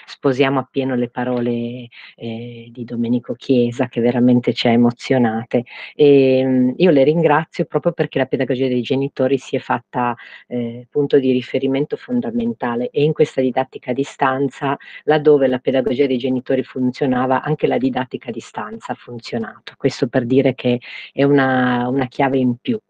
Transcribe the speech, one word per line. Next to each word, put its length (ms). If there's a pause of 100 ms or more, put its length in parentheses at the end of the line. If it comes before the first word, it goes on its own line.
sposiamo 500
appieno 380
le 140
parole, 800 (260)
eh, 560
di 120
Domenico 520
Chiesa, 520
che 140
veramente 500
ci 160
ha 40
emozionate. 920 (300)
E, 500
mm, 340
io 120
le 140
ringrazio 600
proprio 260
perché 260
la 80
pedagogia 420
dei 140
genitori 560
si 180
è 40
fatta, 560 (320)
eh, 420
punto 300
di 120
riferimento 640
fondamentale, 920
e 140
in 100
questa 280
didattica 500
a 20
distanza, 840 (280)
laddove 420
la 140
pedagogia 480
dei 100
genitori 280 (180)
funzionava, 800
anche 240
la 100
didattica 520
a 20
distanza 640
ha 20
funzionato. 800
Questo 320
per 180
dire 300
che 240 (320)
è 120
una, 680
una 180
chiave 300
in 180
più, 240 (100)